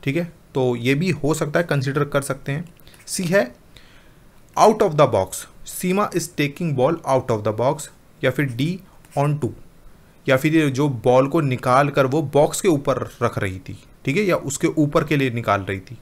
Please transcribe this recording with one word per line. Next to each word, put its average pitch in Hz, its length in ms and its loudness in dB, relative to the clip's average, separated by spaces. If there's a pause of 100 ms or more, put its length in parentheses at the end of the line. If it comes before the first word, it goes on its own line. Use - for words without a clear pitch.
ठीक 139 120 -2
है, 170 180 -4 (220)
तो 127 200 0
ये 120 200 0
भी 180 140 0
हो 151 240 -2
सकता 156 260 -2
है, 175 60 0
कंसीडर 143 380 0
कर 143 180 -2
सकते 139 300 -8
हैं। 170 220 -8 (340)
सी - 160 -6
है, 202 320 0 (1040)
"Out 220 200 6
of 202 120 2
the 147 160 6
box, 101 200 2 (380)
सीमा 190 460 -2
is 165 120 -2 (160)
taking 147 360 -2
ball 135 200 2 (140)
out 131 220 2
of 107 120 -2
the 107 160 -2
box।" 143 300 -2 (340)
या 131 80 2
फिर 147 140 -2
डी, 139 340 -4 (380)
"On 151 220 0
to", 120 100 -4 (800)
या 131 80 6
फिर 156 180 2
ये 156 140 4
जो 135 200 0
बॉल 127 380 4
को 165 140 0
निकाल 131 480 2
कर 143 160 2
वो 143 160 0
बॉक्स 147 400 2
के 214 60 2
ऊपर 143 440 0 (120)
रख 113 140 -2
रही 95 220 -4
थी, - 240 -16 (220)
ठीक 139 120 0
है, 214 60 0
या 175 120 2
उसके 139 320 -4
ऊपर 156 360 2
के 151 140 0
लिए 135 120 2
निकाल 113 320 0
रही 98 180 -6
थी 117 220 -18